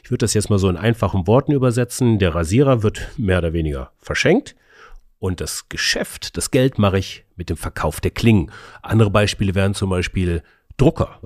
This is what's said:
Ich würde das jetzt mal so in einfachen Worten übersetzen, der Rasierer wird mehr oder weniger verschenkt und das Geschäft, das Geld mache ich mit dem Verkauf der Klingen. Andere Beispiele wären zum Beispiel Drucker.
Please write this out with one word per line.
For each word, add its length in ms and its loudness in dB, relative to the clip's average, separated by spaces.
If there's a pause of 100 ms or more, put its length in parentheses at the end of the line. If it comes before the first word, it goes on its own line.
Ich 80 -10
würde 140 -2
das 80 -2
jetzt 160 -2
mal 100 2
so 120 2
in 80 -2
einfachen 480 0
Worten 260 4
übersetzen, 680 0
der 160 2
Rasierer 480 2
wird 240 -2 (120)
mehr 180 0
oder 160 -2
weniger 460 -4
verschenkt 580 0 (640)
und 240 -4
das 260 -10
Geschäft, 680 -6
das 140 -6
Geld 260 2
mache 200 4
ich 280 -8 (100)
mit 140 -10
dem 80 -4
Verkauf 420 -6
der 120 -2
Klingen. 380 2 (300)
Andere 300 2
Beispiele 440 0
wären 200 0
zum 160 -4
Beispiel 520 -2 (360)
Drucker. 480 0